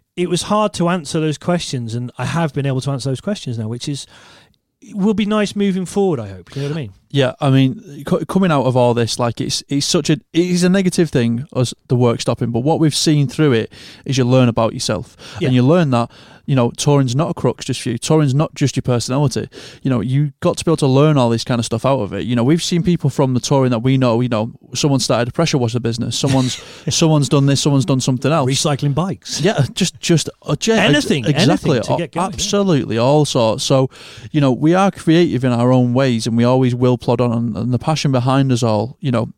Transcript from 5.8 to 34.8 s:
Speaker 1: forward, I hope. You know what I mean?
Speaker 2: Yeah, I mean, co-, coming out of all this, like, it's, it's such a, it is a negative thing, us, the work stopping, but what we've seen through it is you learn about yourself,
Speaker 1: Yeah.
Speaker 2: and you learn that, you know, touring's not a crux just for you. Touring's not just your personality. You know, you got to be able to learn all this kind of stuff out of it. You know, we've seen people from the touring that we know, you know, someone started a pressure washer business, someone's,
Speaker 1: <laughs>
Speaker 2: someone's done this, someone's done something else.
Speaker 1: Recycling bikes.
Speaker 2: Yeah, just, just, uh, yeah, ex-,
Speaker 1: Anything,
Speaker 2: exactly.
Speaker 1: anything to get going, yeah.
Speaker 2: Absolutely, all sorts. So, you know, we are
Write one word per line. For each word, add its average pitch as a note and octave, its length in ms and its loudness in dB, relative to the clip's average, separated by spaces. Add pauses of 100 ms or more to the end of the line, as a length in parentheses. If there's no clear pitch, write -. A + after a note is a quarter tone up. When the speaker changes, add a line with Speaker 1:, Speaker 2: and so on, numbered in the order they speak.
Speaker 1:
forward, F3+ 340 -2
I G#2 100 -10
hope. F#2 260 -16
You C#3 80 -6
know C#3+ 60 -4
what D#3+ 80 -6
I D#3 40 -6
mean? G2+ 120 -12 (200)
Speaker 2:
Yeah, C3 280 2
I C#3+ 80 2
mean, C3+ 560 0
co-, E3+ 200 -2
coming F#3 260 2
out C#3 140 2
of B2+ 120 0
all B2 160 4
this, A2+ 260 -2
like, A#2+ 220 -4
it's, - 280 -6
it's C#3+ 160 -2
such - 240 0
a, D#3+ 40 4
it E3 360 0
is F3 140 0
a F3+ 60 4
negative F3+ 400 2
thing, A#2 440 0
us, B2+ 200 -2 (160)
the C3 60 2
work A#2+ 260 2
stopping, B2 300 -4
but A#2 100 -2
what C#3+ 180 0
we've D3+ 160 2
seen D3 320 2
through D3 260 2
it A2 180 -2 (340)
is C3 120 -4
you C3 80 2
learn B2 240 4
about A2+ 240 0
yourself, - 420 -6 (240)
Speaker 1:
Yeah. E3 100 -2
Speaker 2:
and B2+ 60 2
you B2+ 60 4
learn D3+ 300 4
that, A#2 180 0 (360)
you D3 100 -2
know, A#2+ 160 2
touring's C3+ 440 0
not D#3+ 140 -2
a F3 40 -4
crux - 320 -4
just - 160 -6
for - 80 -6
you. A#2 80 -4
Touring's D#3 360 2
not - 220 0
just - 200 -2
your C#3 60 -4
personality. B2 640 -2 (360)
You C3+ 60 -2
know, B2+ 120 0
you C#3 380 0
got - 180 0
to - 80 -8
be E3+ 60 2
able D#3 60 2
to D3 100 0
learn C#3+ 300 4
all B2 120 4
this A#2 140 -2
kind A#2+ 160 -2
of A#2 60 -2
stuff A2+ 200 -4
out C3 140 0
of F#2 140 -6
it. F#2+ 120 -4
You A#2+ 100 -2
know, A#2 80 2
we've D#3+ 200 2
seen E3+ 180 -2
people E3 280 0
from C3 260 0
the A#2+ 40 0
touring C3+ 320 2
that A#2 80 0
we C3 180 2
know, B2 240 2
you B2+ 60 0
know, A#2 240 -2 (220)
someone C#3 280 0
started A#2+ 260 0
a B2 40 -6
pressure E3 260 0
washer A#2+ 220 -2
business, A#2 380 -4
someone's, C3 360 0
Speaker 1:
<laughs> - 420 -8
Speaker 2:
someone's D#3 340 2
done C#3 160 2
this, C#3 160 2
someone's C#3 240 2
done C3+ 160 0
something C3 300 0
else. C#3+ 180 0
Speaker 1:
Recycling C#3+ 460 -2
bikes. - 460 -6
Speaker 2:
Yeah, D#3 320 2
just, - 260 -4
just, - 300 0 (140)
uh, D3 200 -4
yeah, A3+ 120 2
ex-, G#3 140 2
Speaker 1:
Anything, F#3 360 0
Speaker 2:
exactly. D#3 520 2
Speaker 1:
anything A#2+ 200 -2
to E3+ 40 -4
get E3 120 -10
going, F3 180 -4
yeah. - 20 -10
Speaker 2:
Absolutely, E3+ 640 0
all C#3+ 280 4
sorts. A#2 380 0
So, C3+ 260 2 (420)
you D3+ 100 0
know, C3+ 100 4
we D3 220 2
are F#3+ 180 2